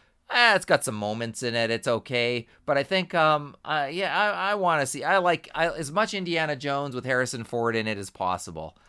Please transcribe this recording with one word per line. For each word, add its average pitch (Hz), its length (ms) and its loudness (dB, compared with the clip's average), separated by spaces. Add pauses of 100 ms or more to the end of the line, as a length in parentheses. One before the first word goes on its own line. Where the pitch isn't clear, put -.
(320)
Eh, 233 240 6
it's 185 100 0
got 151 200 4
some 117 100 -4
moments 110 480 -4
in 120 100 -2
it. 117 160 0
It's 113 180 -2
okay. 120 600 0 (180)
But 143 120 2
I 139 60 2
think, 185 300 -2
um, 151 420 2 (100)
uh, 147 260 -2
yeah, 170 260 -2
I, 196 340 0
I 208 40 0
wanna 170 300 2
see, 127 180 -6
I 170 140 4
like, 175 360 2
I, 160 140 2
as 165 240 -4
much 214 220 0
Indiana 165 420 -2
Jones 143 400 -2
with 123 100 -4
Harrison 127 380 0
Ford 117 320 0
in 110 120 0
it 107 100 -2
as 98 120 -10
possible. 87 640 -4 (140)